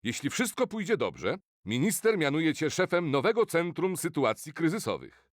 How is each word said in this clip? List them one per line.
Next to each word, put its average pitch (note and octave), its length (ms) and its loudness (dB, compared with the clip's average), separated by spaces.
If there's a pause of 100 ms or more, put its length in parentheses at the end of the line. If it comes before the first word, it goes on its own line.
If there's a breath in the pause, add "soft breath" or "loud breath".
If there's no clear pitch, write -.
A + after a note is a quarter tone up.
Jeśli - 280 -4
wszystko A#3+ 360 -2
pójdzie G#3+ 300 -2
dobrze, A2 420 -2 (260)
minister F#3+ 540 0
mianuje D3+ 360 2
cię D3+ 160 0
szefem F3 400 0
nowego F#3+ 360 4
Centrum E3+ 500 0
Sytuacji C#3+ 560 0
Kryzysowych. D#3 800 -2